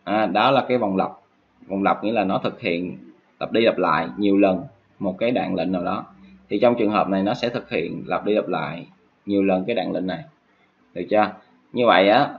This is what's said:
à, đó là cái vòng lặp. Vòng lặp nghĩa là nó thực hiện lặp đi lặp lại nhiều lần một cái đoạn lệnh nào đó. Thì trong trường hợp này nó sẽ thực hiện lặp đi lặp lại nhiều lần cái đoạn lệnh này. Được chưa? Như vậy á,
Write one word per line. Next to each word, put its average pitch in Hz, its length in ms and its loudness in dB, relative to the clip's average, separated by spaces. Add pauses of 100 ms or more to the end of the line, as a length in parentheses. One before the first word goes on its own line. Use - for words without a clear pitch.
à, 107 220 0
đó 104 260 2
là 127 160 2
cái 127 100 2
vòng 98 200 0
lặp. 92 140 0 (560)
Vòng 98 160 -4
lặp 92 200 0
nghĩa 107 80 -2
là 107 120 0
nó 95 200 0
thực - 180 -6
hiện 92 360 -4 (420)
lặp - 120 -6
đi 110 100 2
lặp 113 160 4
lại 82 300 2 (100)
nhiều 98 200 4
lần 92 260 4 (360)
một 95 180 -4
cái 117 140 0
đoạn 92 240 -2
lệnh 87 160 -2
nào 90 120 -2
đó. 95 220 -4 (440)
Thì 104 100 -2
trong 120 160 4
trường 107 160 0
hợp 92 180 2
này 98 140 0
nó 107 100 0
sẽ 120 160 -4
thực 120 200 -8
hiện 85 360 -4
lặp 90 200 -4
đi 104 80 2
lặp 104 140 0
lại 80 400 -4 (380)
nhiều 101 180 0
lần 95 220 2
cái 117 100 -2
đoạn 92 160 -4
lệnh 87 160 -4
này. 80 160 -8 (720)
Được 90 160 -8
chưa? 104 220 2 (420)
Như 120 120 0
vậy 98 240 4
á, 123 300 4